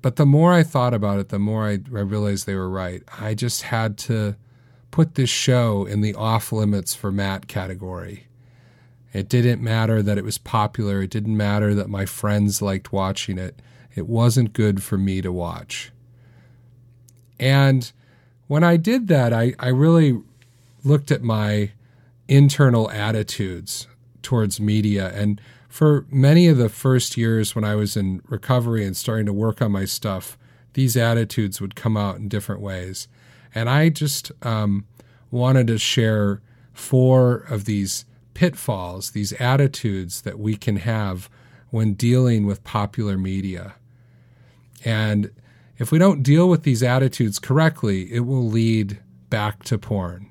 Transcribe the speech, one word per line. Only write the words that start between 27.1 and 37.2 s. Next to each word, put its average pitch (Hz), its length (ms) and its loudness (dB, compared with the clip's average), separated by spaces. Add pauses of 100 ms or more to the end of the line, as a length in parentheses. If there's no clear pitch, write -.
years 113 360 0
when 107 120 -2
I 107 100 0
was 107 220 -2
in 95 300 -2
recovery 117 580 -2
and 92 100 -6
starting 110 300 -2
to 104 80 -2
work 107 280 -2
on 107 120 0
my 95 100 -2
stuff, - 540 -8 (340)
these 131 240 0
attitudes 117 640 0
would 98 160 -8
come 110 220 -2
out 101 180 -2
in 101 140 -10
different 101 320 -6
ways. 95 480 -12 (440)
And 117 160 -4
I 151 200 4
just, - 420 -4 (100)
um, 104 440 -2 (460)
wanted 123 360 2
to 113 100 0
share 104 640 0 (300)
four 127 800 2